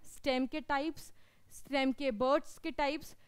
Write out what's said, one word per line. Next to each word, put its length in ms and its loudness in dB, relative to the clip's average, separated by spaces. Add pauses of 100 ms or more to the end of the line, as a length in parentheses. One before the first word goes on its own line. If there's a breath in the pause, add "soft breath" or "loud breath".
स्टेम 400 0
के 140 -4
टाइप्स, 520 -2 (400 soft breath)
स्टेम 400 2
के 180 0
बर्ड्स 480 2
के 140 -6
टाइप्स, 440 -2 (100)